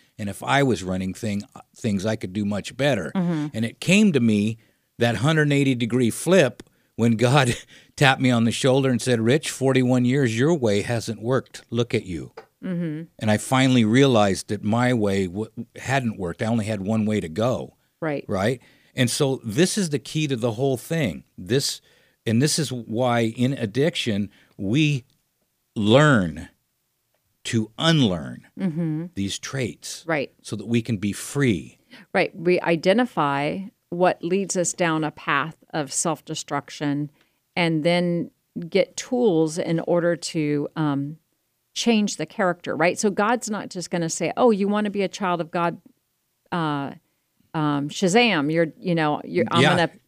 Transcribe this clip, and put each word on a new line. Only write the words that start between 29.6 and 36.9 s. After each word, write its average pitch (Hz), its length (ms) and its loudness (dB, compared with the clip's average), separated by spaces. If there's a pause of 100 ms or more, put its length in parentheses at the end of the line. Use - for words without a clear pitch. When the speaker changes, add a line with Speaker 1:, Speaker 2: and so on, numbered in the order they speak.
Speaker 2:
Right. 151 240 -4 (100)
Speaker 1:
so - 140 -10
that 104 100 -8
we 117 160 0
can 113 160 -2
be 98 140 -2
free. 98 680 -2 (360)
Speaker 2:
Right. 190 220 0
We 180 260 0
identify 165 1000 0 (300)
what 175 340 0
leads 190 340 -2
us 170 160 -2
down 160 300 0
a 151 80 -4
path 151 460 -4 (160)
of 143 200 -4
self-destruction 147 1160 -4 (440)